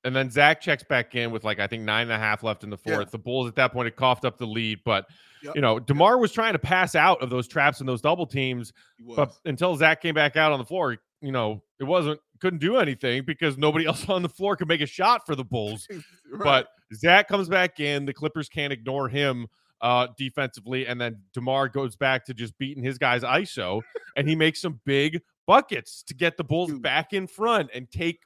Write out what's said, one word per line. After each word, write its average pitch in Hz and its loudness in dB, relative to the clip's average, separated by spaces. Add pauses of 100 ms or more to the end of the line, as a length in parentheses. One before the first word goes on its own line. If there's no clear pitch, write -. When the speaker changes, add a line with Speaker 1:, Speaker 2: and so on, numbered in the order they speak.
Speaker 1:
and 127 -4
then 135 -2
Zach 147 4
checks 147 -2
back 123 -2
in 120 -4
with, 110 -8
like, 107 -2
I 101 -2
think, 113 -8
nine 107 0
and 117 -4
a 110 -2
half 107 -2
left 110 -6
in 107 -12
the 101 -10
Speaker 2:
Yeah. - -2
Speaker 1:
fourth. 101 -6
The 120 -12
Bulls 123 -4
at 113 -8
that 131 2
point 123 -4
had 113 -6
coughed 127 2
up 123 -4
the 123 -8
lead, 110 -6
but, 98 0 (360)
Speaker 2:
Yep. 147 -14
Speaker 1:
you 151 0
know, 120 4
Speaker 2:
Yep. 110 -4
Speaker 1:
DeMar 180 6
was 226 2
trying 226 0
to 175 0
pass 185 0
out 170 6
of 127 -6
those 123 -2
traps 147 2
and 131 -6
those 123 -2
double 165 0
teams. 127 -4 (240)
Speaker 2:
He 117 -20
was. 117 -10
Speaker 1:
But 151 0 (120)
until 165 -2
Zach 156 4
came 165 -2
back 147 2
out 156 4
on 139 0
the 123 -8
floor, 147 -4 (240)
you 139 -8
know, 107 -2 (180)
it 135 -6
wasn't, 151 0 (200)
couldn't 180 -2
do 185 0
anything 135 0
because 147 -2
nobody 151 2
<laughs> - 0
else 131 -2
on 190 0
the 175 -4
floor 196 -2
could 160 -6
make 165 0
a 147 -2
shot 214 2
for 156 -4
the 131 -6
Bulls. 107 -6
Speaker 2:
<laughs> 190 -12 (320)
Right. 208 -8
Speaker 1:
But 135 4 (260)
Zach 170 6
comes 196 0
back 180 0
in. 143 -2
The 139 -4
Clippers 151 -6
can't 147 -4
ignore 131 -4
him, 131 -2 (340)
uh, 123 2 (100)
defensively. 131 -6
And 123 -6
then 113 -4 (100)
DeMar 135 -2
goes 131 -6
back 131 0
to 131 -12
just 117 -12
beating 135 -8
his 127 -6
guys 123 0
iso, 123 -2 (340)
and 143 -2
he 160 2
makes 156 2
some 156 -6
big 143 0 (240)
buckets - 2
to - -18
get 165 -2
the 170 -6
Bulls 165 -2
Speaker 2:
Huge. 139 -8
Speaker 1:
back 147 -2
in 190 -4
front 208 -2
and 123 -14
take 170 -4